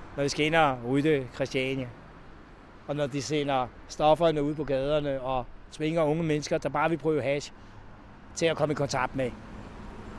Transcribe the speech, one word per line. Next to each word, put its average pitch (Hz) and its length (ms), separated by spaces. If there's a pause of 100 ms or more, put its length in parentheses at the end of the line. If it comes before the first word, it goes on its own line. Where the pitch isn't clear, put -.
(160)
når 139 80
de 143 60
skal 147 160
ind 156 100
og 147 220 (100)
rydde 139 480
Christiania. 131 520 (1000)
Og 143 80
når 147 120
de 135 140
sender 139 460 (200)
stofferne 151 560
ud 147 120
på 151 80
gaderne 139 580
og 127 240 (260)
tvinger 160 320
unge 156 200
mennesker, 151 340
der 156 120
bare 147 200
vil 165 80
prøve 156 240
hash, 139 300 (840)
til 165 100
at 160 120
komme 151 140
i 143 40
kontakt 131 400
med 131 160 (880)